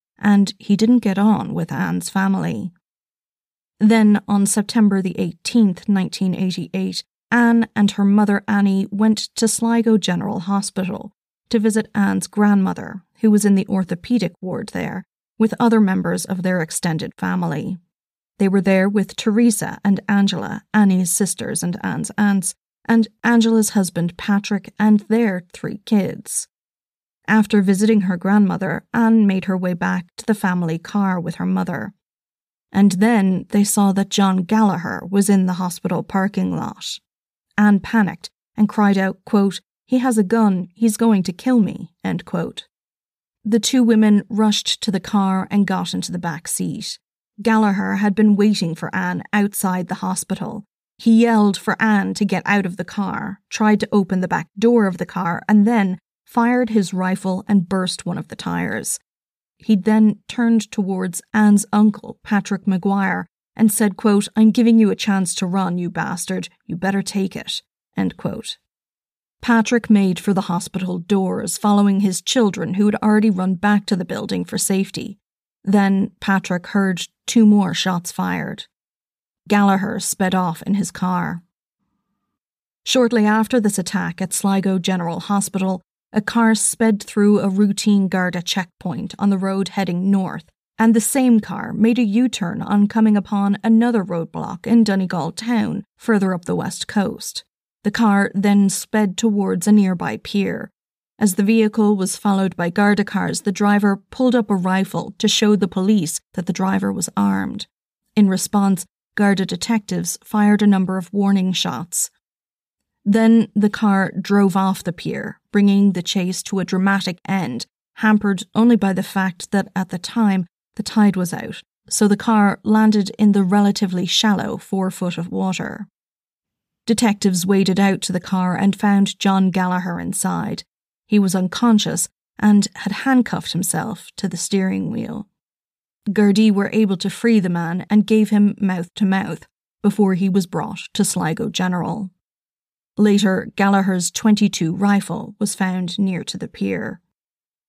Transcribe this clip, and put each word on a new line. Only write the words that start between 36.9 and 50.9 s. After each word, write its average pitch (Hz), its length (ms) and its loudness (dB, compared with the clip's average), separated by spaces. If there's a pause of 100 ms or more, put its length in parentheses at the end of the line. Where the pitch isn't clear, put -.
Anne 208 220 4
panicked 202 500 -2 (280)
and 208 120 2
cried 202 300 2
out, 190 260 -4
quote, 196 360 0 (260)
"He 254 120 0
has 240 200 0
a 208 60 4
gun, 190 500 0
he's 220 240 0
going 220 240 2
to 170 100 -6
kill 247 280 0
me," - 340 -4 (100)
end 175 220 -6
quote. - 400 -8 (800)
The 214 140 2
two 254 220 2
women 214 460 4
rushed 214 540 -2
to - 80 -6
the 180 100 -2
car 190 500 -2
and 202 160 0
got 180 280 -4
into 180 180 -8
the 180 60 -6
back 170 300 -8
seat. - 500 -8 (420)
Gallagher 202 540 0
had 202 200 0
been 214 220 4
waiting 196 380 0
for - 200 -10
Anne 180 280 -4 (100)
outside 196 540 -2
the - 200 -10
hospital. - 580 -8 (340)